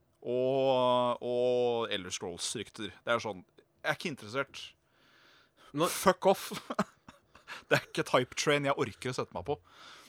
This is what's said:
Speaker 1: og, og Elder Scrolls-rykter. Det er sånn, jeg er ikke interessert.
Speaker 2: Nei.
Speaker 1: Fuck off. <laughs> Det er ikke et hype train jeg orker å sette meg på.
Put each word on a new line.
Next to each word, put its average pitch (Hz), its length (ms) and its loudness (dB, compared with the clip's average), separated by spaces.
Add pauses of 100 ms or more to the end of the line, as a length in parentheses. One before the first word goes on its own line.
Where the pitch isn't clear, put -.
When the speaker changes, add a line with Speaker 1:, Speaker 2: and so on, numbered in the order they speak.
(240)
Speaker 1:
og, 127 960 2
og 120 720 2
Elder 95 180 -4
Scrolls-rykter. 95 840 -8
Det - 220 -4
er 117 60 2
sånn, 104 240 -8 (400)
jeg 156 80 0
er - 40 2
ikke 156 220 -8
interessert. 120 560 -8 (1000)
Speaker 2:
Nei. 156 140 0
Speaker 1:
Fuck - 380 2
off. - 260 2 (180)
<laughs> - 200 -4 (800)
Det 147 80 4
er - 80 0
ikke - 160 -8
et - 80 -4
hype 127 260 2
train 147 300 2
jeg 139 100 2
orker 123 360 -4
å - 20 -4
sette 123 200 -6
meg 92 120 -8
på. - 140 -4 (500)